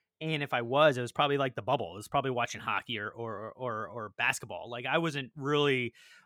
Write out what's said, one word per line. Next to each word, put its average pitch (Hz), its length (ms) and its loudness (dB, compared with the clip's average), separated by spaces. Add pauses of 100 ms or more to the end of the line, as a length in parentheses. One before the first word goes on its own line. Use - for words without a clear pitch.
(220)
And 156 200 -2
if 139 120 -2
I 123 80 2
was, 135 360 6
it 127 40 0
was 120 100 -4
probably, 143 260 2
like, 135 180 0
the - 60 -6
bubble. 113 300 0
It 90 60 -10
was - 100 -12
probably 135 240 0
watching 117 300 -2
hockey 107 360 -2
or, 104 120 -4
or, 110 420 -8
or, 110 360 -6
or 107 300 -10
basketball. 117 520 -4
Like, 120 160 -8
I 135 140 2
wasn't 143 360 -2
really 143 580 2 (320)